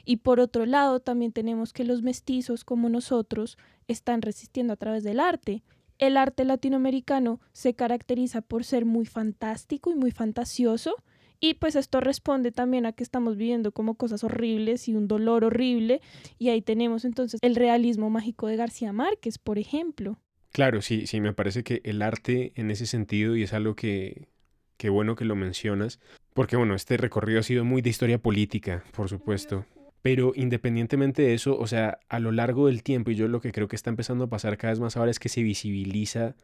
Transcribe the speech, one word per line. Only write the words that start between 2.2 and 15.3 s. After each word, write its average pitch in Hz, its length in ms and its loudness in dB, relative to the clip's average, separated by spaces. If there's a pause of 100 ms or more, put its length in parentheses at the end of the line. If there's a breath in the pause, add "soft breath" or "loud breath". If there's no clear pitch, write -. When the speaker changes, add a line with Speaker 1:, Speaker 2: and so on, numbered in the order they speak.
Speaker 1:
como 233 240 0
nosotros 233 680 -2 (300 soft breath)
están 233 340 -2
resistiendo 233 500 -4
a 208 40 -6
través 220 280 -4
del 208 160 0
arte. 302 420 0 (360)
El 269 180 4
arte 269 280 2
latinoamericano 262 960 0 (120)
se 247 220 0
caracteriza 240 680 -2
por 233 220 -4
ser 240 200 0
muy 226 220 0
fantástico 220 840 -6
y 349 40 0
muy 262 160 0
fantasioso, 233 840 -2 (440 soft breath)
y 311 140 4
pues 311 220 0
esto 277 240 2
responde 262 520 0
también 247 340 0
a 226 60 -4
que 233 100 -8
estamos 240 340 -2
viviendo 226 360 0
como 220 240 -2
cosas 220 280 -4
horribles 226 640 0
y 220 60 2
un 208 140 2
dolor 220 360 2